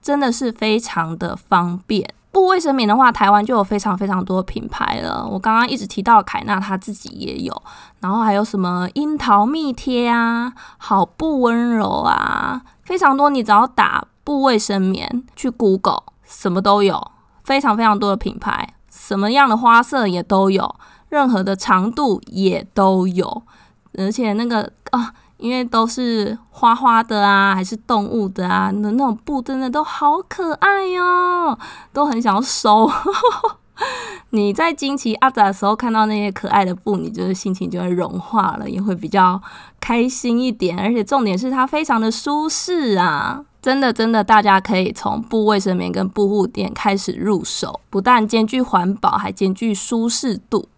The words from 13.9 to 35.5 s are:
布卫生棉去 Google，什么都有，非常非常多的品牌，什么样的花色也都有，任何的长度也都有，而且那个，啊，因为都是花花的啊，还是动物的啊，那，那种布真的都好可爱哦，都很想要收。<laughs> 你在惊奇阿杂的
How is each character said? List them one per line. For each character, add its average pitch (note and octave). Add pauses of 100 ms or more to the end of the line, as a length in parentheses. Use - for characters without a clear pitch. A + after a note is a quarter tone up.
布 C#4+
卫 B3+
生 G3
棉 F#3+ (140)
去 C4
Google， F#3+ (200)
什 -
么 F3+
都 G3+
有， - (340)
非 C4+
常 A3+
非 A#3
常 G#3+
多 G3+
的 G3
品 -
牌， - (160)
什 -
么 G#3
样 C#4
的 C4
花 A#3
色 A#3+
也 F3+
都 G3
有， - (340)
任 C#4+
何 G#3+
的 F#3+
长 F#3+
度 B3+
也 F#3
都 F#3+
有， F#3 (560)
而 F#3+
且 A3
那 A3+
个， A#3 (200)
啊， A#3 (260)
因 A#3
为 B3+
都 A3+
是 A3+ (140)
花 A#3
花 A#3+
的 G#3+
啊， G3
还 F#3
是 F#3
动 G#3+
物 G#3
的 F#3
啊， F#3
那， G#3
那 A3+
种 B3
布 C#4
真 C4
的 C4
都 C#4+
好 D4+
可 E4
爱 F#4+
哦， F4+ (340)
都 C#4+
很 A#3+
想 G#3+
要 G#3+
收。 A3 (680)
<laughs> A#4+
你 G3+
在 E4
惊 C#4+
奇 A3+
阿 C4
杂 A3
的 G3